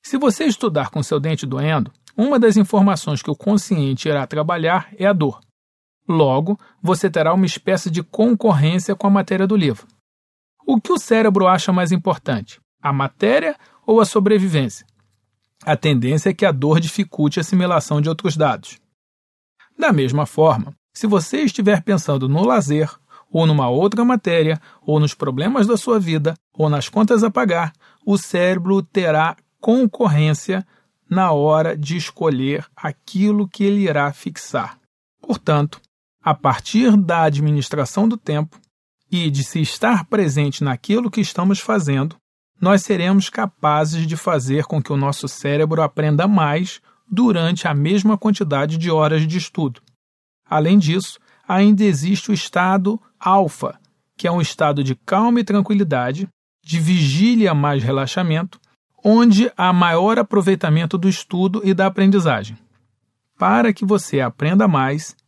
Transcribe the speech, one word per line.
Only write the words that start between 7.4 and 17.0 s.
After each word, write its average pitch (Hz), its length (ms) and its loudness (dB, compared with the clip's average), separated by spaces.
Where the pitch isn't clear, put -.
espécie 180 460 -4
de 170 120 -4
concorrência 190 920 0
com - 100 -4
a 196 40 4
matéria 196 360 2
do 214 100 0
livro. 147 300 0
O 254 140 2
que - 100 -14
o 359 80 2
cérebro 214 480 2
acha 185 240 2
mais 180 220 0
importante, 147 680 -4
a 143 140 -4
matéria 240 600 0
ou 226 140 4
a 202 60 4
sobrevivência? 185 800 0
A 151 120 0
tendência 147 540 0
é 180 40 -4
que 156 120 0
a 143 60 2
dor 147 260 0
dificulte 165 640 -2